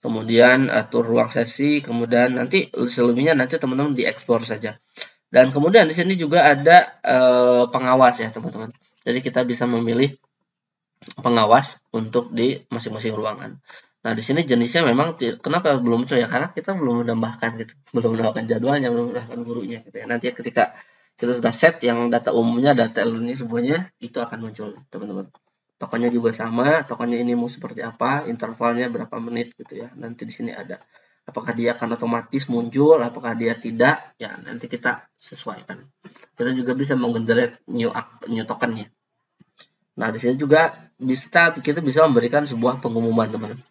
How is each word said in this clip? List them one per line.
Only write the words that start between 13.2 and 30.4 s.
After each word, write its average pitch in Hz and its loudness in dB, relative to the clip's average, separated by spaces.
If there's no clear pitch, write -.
Nah, 113 -4
di 113 -4
sini 143 -2
jenisnya 123 2
memang 147 2
ti-, 117 -4
kenapa 160 0
belum 120 0
muncul 131 0
ya? 120 -2
Karena 123 -4
kita 190 -6
belum 120 -2
menambahkan 113 -4
gitu, 110 -18
belum 113 0
menambahkan 110 -2
jadwalnya, 120 0
belum 120 -2
menambahkan 120 -10
gurunya 117 -10
gitu - -20
ya. 110 -14
Nanti 120 -4
ketika 120 0
kita 120 0
sudah 113 0
set 165 2
yang 120 2
data 120 0
umumnya, 120 4
data 113 2
learning 117 -4
semuanya, 131 -4
itu 117 -14
akan 117 -8
muncul, 107 -12
teman-teman. 98 -12
Tokennya 117 -4
juga 117 0
sama, 120 0
tokennya 120 -4
ini 120 -2
mau 120 -4
seperti - -12
apa, 123 -4
intervalnya 117 -4
berapa 117 -8
menit 117 -6
gitu - -16
ya. 123 -18
Nanti 120 -14
di 113 -12
sini 117 -10